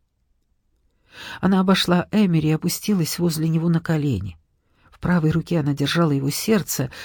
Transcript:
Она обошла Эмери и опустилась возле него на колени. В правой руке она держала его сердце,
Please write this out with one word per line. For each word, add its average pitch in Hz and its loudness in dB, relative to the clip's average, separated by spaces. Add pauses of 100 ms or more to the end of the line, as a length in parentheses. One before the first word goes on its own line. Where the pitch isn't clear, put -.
(1400)
Она 190 4
обошла 185 2
Эмери 165 2
и - 2
опустилась 170 -2
возле 160 0
него 165 0
на 165 2
колени. 139 -2 (600)
В - -20
правой 175 2
руке 165 -2
она 143 0
держала 151 0
его 139 0
сердце, 165 -2 (160)